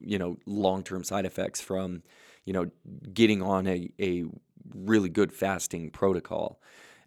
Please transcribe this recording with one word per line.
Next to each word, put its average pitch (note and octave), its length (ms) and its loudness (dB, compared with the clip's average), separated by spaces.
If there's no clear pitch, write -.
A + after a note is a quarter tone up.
you G2+ 180 -2
know, F2 260 -4
long-term F#2+ 600 0
side G2 200 -2
effects F#2 360 -4
from, F#2 420 -4
you F#2+ 80 -4
know, F2+ 160 0
getting G#2 300 6
on F#2+ 260 2
a, F2 200 0
a F2 240 0
really G2 340 4
good F#2 240 2
fasting F2 580 -4
protocol - 680 -2